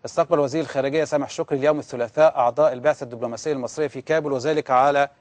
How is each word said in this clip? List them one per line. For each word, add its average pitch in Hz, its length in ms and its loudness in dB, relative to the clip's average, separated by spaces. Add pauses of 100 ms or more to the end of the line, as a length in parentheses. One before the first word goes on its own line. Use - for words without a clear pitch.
استقبل 160 340 0
وزير 143 220 0
الخارجية 139 420 -2
سامح 139 260 -2
شكري 151 280 -4
اليوم 147 220 2
الثلاثاء 135 580 0
أعضاء 131 360 2
البعثة 139 300 -2
الدبلوماسية 117 500 -8
المصرية 135 340 -6
في 131 140 -10
كابول، 156 300 -2
وذلك 139 400 -2
على، 139 380 4 (120)